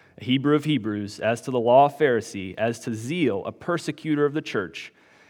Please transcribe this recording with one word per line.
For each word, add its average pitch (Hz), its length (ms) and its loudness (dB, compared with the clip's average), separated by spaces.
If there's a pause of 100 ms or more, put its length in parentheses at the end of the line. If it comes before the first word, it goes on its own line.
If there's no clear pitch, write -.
(180)
a 104 60 -16
Hebrew 135 300 2
of 147 120 0
Hebrews, 104 520 -2
as 113 220 0
to - 100 -10
the 127 80 0
law, 120 280 8
a 139 60 0
Pharisee, 104 640 0
as 117 220 -2
to 117 160 -6
zeal, 117 500 -2
a - 60 -6
persecutor 151 720 -2
of 143 100 0
the 156 60 -2
church, - 520 -6 (380)